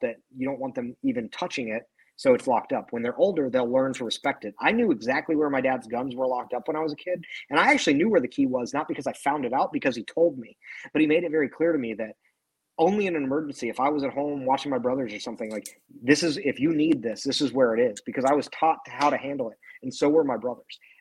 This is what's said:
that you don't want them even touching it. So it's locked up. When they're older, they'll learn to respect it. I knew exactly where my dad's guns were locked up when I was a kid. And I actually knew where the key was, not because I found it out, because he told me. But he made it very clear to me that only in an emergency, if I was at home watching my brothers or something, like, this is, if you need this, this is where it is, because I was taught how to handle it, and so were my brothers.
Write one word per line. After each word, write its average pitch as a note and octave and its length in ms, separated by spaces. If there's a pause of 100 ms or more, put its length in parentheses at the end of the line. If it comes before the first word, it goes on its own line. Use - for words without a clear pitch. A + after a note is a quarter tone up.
that A#2 160 (200)
you C3 100
don't C3+ 120
want B2+ 160
them B2 280
even A#2+ 260
touching B2+ 400
it. G#2+ 140 (320)
So C3+ 180
it's - 140
locked A2+ 260
up. F2+ 180
When A#2 100
they're A#2+ 160
older, D#3+ 320
they'll B2 220
learn C3 220
to B2 100
respect B2+ 400
it. G#2 160
I D#3+ 140
knew A3+ 180
exactly C3 460
where D3+ 120
my C3+ 120
dad's B2+ 260
guns A#2+ 300
were B2+ 100
locked B2 260
up A#2+ 140
when D3+ 80
I D#3 60
was D#3+ 100
a D3+ 60
kid. F3 260 (260)
And C#3 80
I G#3 140
actually A#3+ 220
knew D3+ 160
where C3 100
the B2 80
key C#3 180
was, B2+ 280
not D3+ 160
because C#3 180
I A#2+ 60
found C#3+ 320
it A#2 80
out, C#3+ 180
because C3+ 240
he A2+ 80
told D#3+ 340
me. A2+ 200 (340)
But D3+ 100
he D#3 60
made D#3+ 160
it E3 80
very D3+ 160
clear E3 240
to D#3 80
me A2+ 140
that G#2+ 240 (640)
only G3 280
in F3 80
an D3 80
emergency, C3+ 460
if A2+ 100
I C3+ 100
was D3 140
at C3+ 80
home C#3+ 340
watching C3+ 260
my C3 80
brothers B2 340
or G#2 60
something, A2+ 320
like, G#2+ 160 (340)
this C#3+ 220
is, D#3 140
if C#3 220
you D#3 140
need D3+ 300
this, A2 200
this C#3 180
is C3+ 100
where A#2+ 240
it A#2+ 160
is, G2+ 140
because B2 200
I C#3 80
was C#3+ 140
taught D#3+ 400
how C#3 240
to C3 60
handle C3 340
it, - 60 (260)
and B2+ 100
so D3 160
were D#3 140
my C3 140
brothers. A#2+ 420 (220)